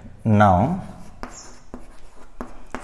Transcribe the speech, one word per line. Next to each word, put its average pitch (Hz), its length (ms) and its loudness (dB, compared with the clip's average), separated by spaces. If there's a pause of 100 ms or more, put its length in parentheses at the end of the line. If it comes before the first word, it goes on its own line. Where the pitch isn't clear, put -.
(240)
Now 107 600 6 (2000)